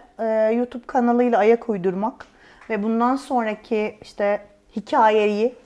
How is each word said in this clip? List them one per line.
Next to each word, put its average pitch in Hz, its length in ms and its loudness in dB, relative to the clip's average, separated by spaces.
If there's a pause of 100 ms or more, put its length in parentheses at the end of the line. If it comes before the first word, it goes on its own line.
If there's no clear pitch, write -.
(200)
e, 220 340 0
YouTube 247 340 -4
kanalıyla 240 500 2
ayak 233 320 2
uydurmak 196 560 -4 (440)
ve 214 140 -4
bundan 226 320 0
sonraki 220 880 -4
işte 202 400 -2 (340)
hikayeyi 214 800 2 (100)